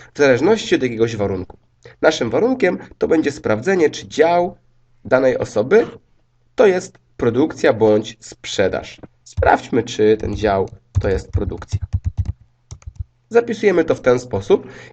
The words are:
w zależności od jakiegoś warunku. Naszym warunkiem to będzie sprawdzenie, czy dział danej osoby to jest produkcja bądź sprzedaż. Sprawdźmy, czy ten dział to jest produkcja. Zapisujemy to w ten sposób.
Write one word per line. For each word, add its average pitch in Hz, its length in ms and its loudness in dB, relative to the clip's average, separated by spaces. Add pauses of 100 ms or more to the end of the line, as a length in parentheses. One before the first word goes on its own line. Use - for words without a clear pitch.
(140)
w - 40 -14
zależności 147 580 2
od 135 80 0
jakiegoś 113 320 -2
warunku. 98 420 -6 (440)
Naszym 147 280 0
warunkiem 196 480 0 (200)
to - 100 -2
będzie 156 240 2
sprawdzenie, 143 580 0
czy - 180 -10
dział 175 500 0 (480)
danej 131 320 2
osoby 131 500 0 (680)
to 220 120 6
jest 185 300 -2 (200)
produkcja 135 560 0
bądź 107 460 2
sprzedaż. - 840 -6 (220)
Sprawdźmy, - 600 0
czy 107 340 2
ten 101 180 -6
dział 98 340 -2 (320)
to 104 80 -2
jest 92 220 -4
produkcja. 90 480 -6 (1500)
Zapisujemy 214 560 0
to 139 100 0
w - 60 -16
ten 123 180 2
sposób. - 480 -2 (260)